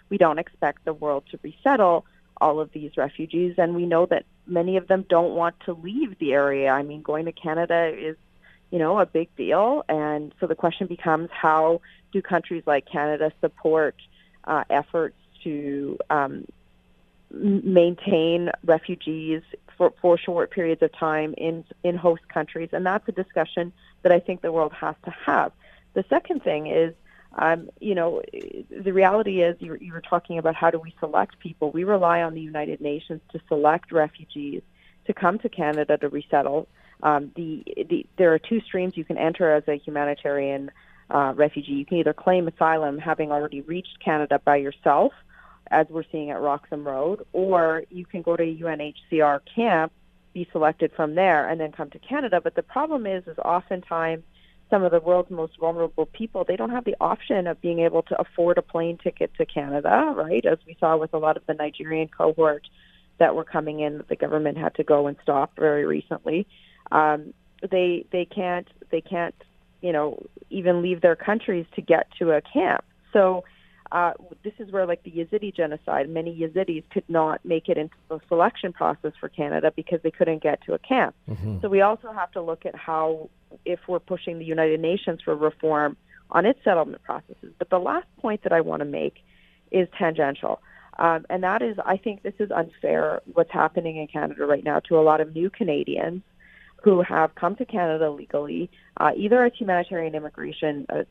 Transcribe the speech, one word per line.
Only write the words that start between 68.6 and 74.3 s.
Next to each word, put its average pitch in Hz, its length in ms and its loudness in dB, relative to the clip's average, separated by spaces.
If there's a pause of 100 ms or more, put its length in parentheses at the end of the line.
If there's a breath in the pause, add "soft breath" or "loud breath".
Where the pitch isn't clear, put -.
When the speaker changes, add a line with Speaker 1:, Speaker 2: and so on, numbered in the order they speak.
Speaker 1:
they 165 100 0
can't, 170 340 -6 (460)
you 175 100 -2
know, 147 320 -2 (260)
even 175 320 2
leave 175 200 -2
their 170 140 6
countries 202 500 -2 (100)
to 151 60 -6
get 160 260 2 (120)
to 165 120 2
a 151 100 2
camp. - 420 0 (300)
So, 185 320 4 (460 soft breath)
uh, 170 220 0 (300)